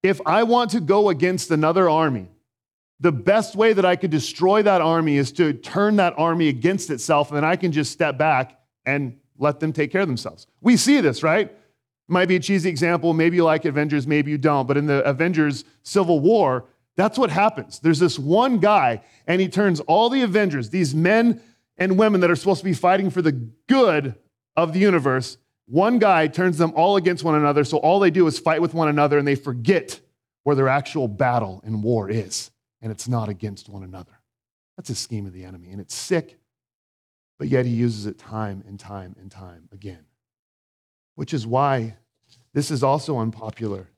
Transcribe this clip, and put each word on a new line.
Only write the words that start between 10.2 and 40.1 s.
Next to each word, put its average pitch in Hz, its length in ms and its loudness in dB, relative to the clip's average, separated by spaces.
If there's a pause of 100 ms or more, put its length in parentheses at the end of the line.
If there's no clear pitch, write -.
We 240 160 4
see 285 240 4
this, 139 220 0
right? 170 300 0 (540)
Might 180 200 0
be 185 80 2
a 175 40 0
cheesy 185 300 0
example. 165 440 0
Maybe 165 240 2
you 170 60 4
like 160 220 2
Avengers, 147 420 -2
maybe 147 240 0
you 151 60 -4
don't. 139 300 0
But 143 100 0
in 147 100 -2
the 139 160 0
Avengers 151 600 -2 (180)
Civil 175 360 0
War, 147 460 2 (300)
that's 214 220 0
what 247 120 0
happens. 190 500 -2
There's 156 200 2
this 170 200 0
one 214 400 2
guy, 185 420 2 (240)
and 180 160 0
he 190 60 0
turns 185 340 0
all 214 280 2
the 269 120 0
Avengers, 180 480 0
these 160 240 -2
men 220 480 2 (360)
and 185 200 0
women 208 240 4
that 175 80 4
are 175 60 2
supposed 190 240 -2
to - 60 -12
be 185 80 0
fighting 185 360 0
for 185 120 -4
the 156 100 2
good 143 840 0 (400)
of 160 180 0
the 185 60 0
universe, 139 580 2 (280)
one 202 320 2
guy 180 300 4
turns 175 300 -2
them 165 180 0
all 190 220 2
against 175 260 -2
one 160 120 0
another, 147 280 2
so 147 140 -2
all 170 220 2
they 185 120 4
do 170 160 4
is 151 100 -2
fight 160 240 0
with 165 120 -2
one 160 160 0
another, 147 280 2
and 143 100 0
they 139 80 2
forget 127 640 -2 (440)
where 143 120 2
their 135 140 2
actual 139 380 -2
battle 107 580 -2
and 107 180 -6
war 110 260 -2
is, 107 420 -8 (300)
and 113 100 -10
it's 107 160 -12
not 117 220 -4
against 101 400 -12
one 101 120 -16
another. 92 380 -20 (560)
That's 190 140 -18
a 113 60 -6
scheme 104 300 -10
of 92 60 -16
the 92 140 -20
enemy, 90 260 -20
and 101 80 -14
it's - 160 -14
sick, - 420 -6 (1040)
but - 80 -8
yet 127 180 0
he 120 60 -2
uses 113 340 -4
it - 140 -12
time 104 480 -10
and 98 100 -18
time 92 420 -16
and 95 120 -20
time 87 400 -20
again, 95 340 -18 (1120)